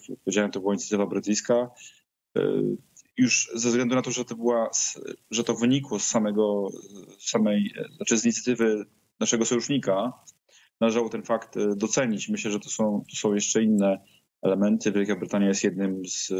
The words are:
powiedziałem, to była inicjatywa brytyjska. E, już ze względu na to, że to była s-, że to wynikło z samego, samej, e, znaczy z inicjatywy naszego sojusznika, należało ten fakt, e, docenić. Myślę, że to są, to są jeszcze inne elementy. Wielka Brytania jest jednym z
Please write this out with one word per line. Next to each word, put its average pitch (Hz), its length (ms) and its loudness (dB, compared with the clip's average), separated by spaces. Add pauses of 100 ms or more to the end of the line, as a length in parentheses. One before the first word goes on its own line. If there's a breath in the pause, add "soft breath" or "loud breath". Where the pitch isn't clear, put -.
(240)
powiedziałem, 101 260 0
to 98 100 -6
była 98 140 0
inicjatywa 101 320 -2
brytyjska. 104 640 0 (680 loud breath)
E, 50 60 2 (760)
już - 380 2
ze 117 140 -2
względu 120 260 2
na 127 80 2
to, 123 80 -6
że 123 140 -4
to 117 120 -10
była 117 320 2
s-, - 320 -4 (300)
że 117 140 0
to 117 100 0
wynikło 123 440 2
z - 60 -4
samego, 104 640 2 (500)
samej, 104 580 2
e, - 200 -8
znaczy - 220 2
z 110 60 0
inicjatywy 113 600 0 (360)
naszego 113 240 0
sojusznika, 117 680 0 (680 soft breath)
należało 113 280 2
ten 107 140 -8
fakt, - 340 -4
e, 104 200 2
docenić. 110 520 -2
Myślę, 107 220 -2
że 104 100 -2
to - 100 -14
są, 104 400 0
to - 60 -10
są 104 180 0
jeszcze 104 280 0
inne 98 380 2 (420 soft breath)
elementy. 101 500 2
Wielka 101 240 0
Brytania 98 320 0
jest 98 160 0
jednym 95 420 0
z - 340 -6